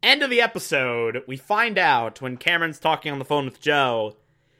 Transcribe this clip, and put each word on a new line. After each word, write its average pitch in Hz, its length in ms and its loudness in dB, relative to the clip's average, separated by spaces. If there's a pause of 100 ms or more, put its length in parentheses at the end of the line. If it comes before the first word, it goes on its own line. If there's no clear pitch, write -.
end 269 200 4
of 269 80 0
the 240 100 2
episode, 127 840 -2
we 135 100 -10
find 208 420 -2
out, 127 420 2
when 127 160 -8
Cameron's 165 420 0
talking 156 340 -2
on 139 60 -6
the 131 60 -8
phone 147 200 -2
with 127 160 -12
Joe, 123 560 0 (440)